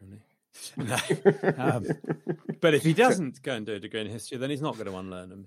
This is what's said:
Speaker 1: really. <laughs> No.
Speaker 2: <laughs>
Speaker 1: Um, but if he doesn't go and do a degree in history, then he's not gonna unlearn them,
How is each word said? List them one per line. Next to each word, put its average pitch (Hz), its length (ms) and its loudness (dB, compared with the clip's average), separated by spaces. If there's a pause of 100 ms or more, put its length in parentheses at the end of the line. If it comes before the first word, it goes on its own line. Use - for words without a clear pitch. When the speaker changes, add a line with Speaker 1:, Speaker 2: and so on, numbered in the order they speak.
Speaker 1:
really. 98 180 -18 (320)
<laughs> - 240 -16
No. 123 200 -2 (600)
Speaker 2:
<laughs> - 0 -
Speaker 1:
Um, 127 300 0 (760)
but 160 140 6
if 139 100 4
he 165 80 6
doesn't 180 500 4
go 139 120 -2
and 110 100 -4
do 110 120 -4
a 95 40 -6
degree 107 220 -6
in 104 60 -4
history, 113 280 -10
then 127 140 -2
he's 139 100 -2
not 139 160 -4
gonna 101 180 -6
unlearn 92 360 -8
them, 98 160 -16